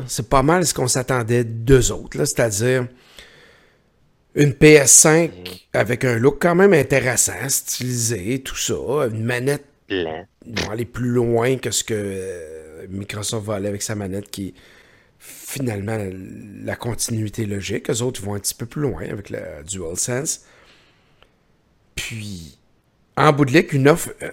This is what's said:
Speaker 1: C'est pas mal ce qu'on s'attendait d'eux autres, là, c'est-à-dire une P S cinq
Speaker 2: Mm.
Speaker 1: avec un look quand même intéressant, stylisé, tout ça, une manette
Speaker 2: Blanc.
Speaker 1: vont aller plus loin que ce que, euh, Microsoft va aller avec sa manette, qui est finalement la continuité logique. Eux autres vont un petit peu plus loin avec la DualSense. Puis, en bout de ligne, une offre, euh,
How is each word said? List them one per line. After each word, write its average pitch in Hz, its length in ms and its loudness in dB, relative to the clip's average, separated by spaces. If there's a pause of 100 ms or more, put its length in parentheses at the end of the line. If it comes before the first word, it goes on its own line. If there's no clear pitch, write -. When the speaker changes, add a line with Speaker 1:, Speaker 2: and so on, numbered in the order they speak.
Speaker 1:
C'est - 200 -6
pas 135 140 4
mal 165 240 4
ce - 80 -2
qu'on 131 140 -2
s'attendait 123 560 0
d'eux 113 480 4
autres, - 260 -10
là, 147 80 0
c'est-à-dire 123 600 0 (1500)
une 147 180 4
P 151 180 10
S 139 200 8
cinq 160 380 6
Speaker 2:
Mm. 90 140 -18 (300)
Speaker 1:
avec 120 300 0
un 120 120 2
look 135 240 4
quand 175 140 4
même 196 180 8
intéressant, 127 760 2
stylisé, 120 920 -4
tout - 160 -10
ça, - 180 -2 (340)
une 110 140 -4
manette 123 420 -2 (240)
Speaker 2:
Blanc. 87 380 -4 (200)
Speaker 1:
vont 98 240 -6
aller 113 160 -6
plus 123 240 -4
loin 120 460 2
que 120 140 -6
ce - 140 -4
que, 113 100 -4
euh, 87 920 -10
Microsoft 101 580 -8
va 107 100 -4
aller 98 120 -4
avec 101 140 -6
sa 113 120 -6
manette, 98 360 -8
qui 98 180 -10
est 87 60 -14 (640)
finalement 110 800 -8 (640)
la 104 120 -6
continuité 110 680 -6
logique. 98 440 -6
Eux 117 120 -2
autres 123 200 -6
vont 101 120 -6
un 104 60 -8
petit - 140 -6
peu 120 120 -12
plus 151 160 -8
loin 95 260 -4
avec 95 220 -10
la 82 320 -12
DualSense. 92 840 -6 (1500)
Puis, 101 640 -12 (580)
en 147 160 4
bout 143 120 4
de 123 80 -2
ligne, 156 200 4
une 135 160 4
offre, 165 220 2 (120)
euh, - 100 -8